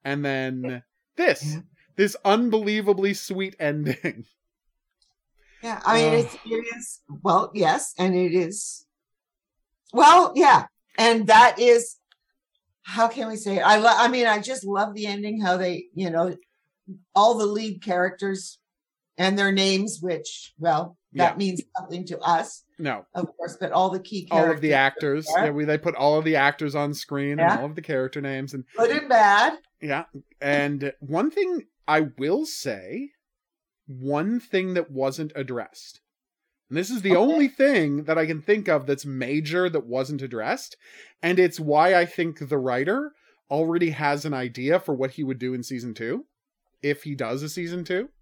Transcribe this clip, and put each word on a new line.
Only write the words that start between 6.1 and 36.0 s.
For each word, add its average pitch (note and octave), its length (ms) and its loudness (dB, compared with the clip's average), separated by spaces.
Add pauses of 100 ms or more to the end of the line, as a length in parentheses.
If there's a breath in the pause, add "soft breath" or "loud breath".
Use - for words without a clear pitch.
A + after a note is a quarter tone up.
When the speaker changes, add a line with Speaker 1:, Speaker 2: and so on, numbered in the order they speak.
Speaker 1:
Ugh. D#3 100 4
Speaker 2:
it's, - 100 -10 (100)
it A3+ 320 -4
is, - 240 -16 (220)
well, F3+ 320 2
yes, - 420 0
and F#3 200 0
it F3+ 180 0
is, F3+ 500 -4 (1080)
well, E4 420 8
yeah, C#4 320 6 (320)
and A3+ 300 4
that A3+ 320 10
is, A#3+ 380 4 (840)
how G#3+ 240 0
can A3+ 220 -4
we A3 80 -8
say G3 220 -4
it? - 20 0
I G#3 160 6
lo-, A3 180 6
I A#3 140 4
mean, B3 180 0
I G#3 140 2
just B3+ 240 -8
love G3+ 300 -2
the G#3 120 -8
ending, G#3 340 -6
how F#3 160 0
they, F3+ 280 -4 (100)
you F3+ 160 -4
know, F3 240 0 (800)
all A3 240 6
the G#3+ 80 0
lead G#3 340 -4
characters F#3 800 -4 (580)
and F#3+ 220 0
their G3 140 0
names, F#3+ 500 0
which, - 560 -8
well, E3 380 -2 (160)
that F3+ 220 2
Speaker 1:
Yeah. - 20 -10
Speaker 2:
means F#3 260 -4 (180)
nothing F3 260 -12
to F3 120 -10
us, - 460 -2 (120)
Speaker 1:
No. B2 380 -6
Speaker 2:
of F3 220 -6
course, - 240 -10
but F#3+ 100 -4
all F#3 200 2
the F#3 100 -6
key F#3 320 -10
Speaker 1:
All E3 180 4
of D3+ 100 -2
the D3+ 100 0
Speaker 2:
characters C#3+ 580 0
Speaker 1:
actors. - 0 -
Speaker 2:
are D#3+ 140 0
there. F#3+ 40 0
Speaker 1:
Yeah, D3 60 -2
we, D3 120 -4
they D3+ 140 0
put E3 160 -4
all C#3+ 240 2
of D#3+ 60 -2
the D#3+ 100 0
actors C#3+ 400 0
on D3 180 -2
screen C#3+ 460 -6
Speaker 2:
Yeah. E3+ 140 4
Speaker 1:
and - 80 0
all B3+ 60 -6
of D#3 100 -10
the E3+ 60 -14
character C3+ 380 -4
names. C3+ 320 -8
And C3 120 -12 (120)
Speaker 2:
Good A3+ 140 2
and D4 180 -4
bad. A3+ 500 4 (220)
Speaker 1:
Yeah, D3+ 260 -6 (340)
and C#3+ 580 -2
one E3 320 -2
thing F4+ 360 -4 (200)
I D#3 140 2 (180)
will F#3+ 280 -2
say, B2+ 640 -10 (760)
one C#3+ 540 -4
thing F#3 340 -4
that E3 180 -4
wasn't C3+ 420 -4
addressed, B2+ 640 -12 (720)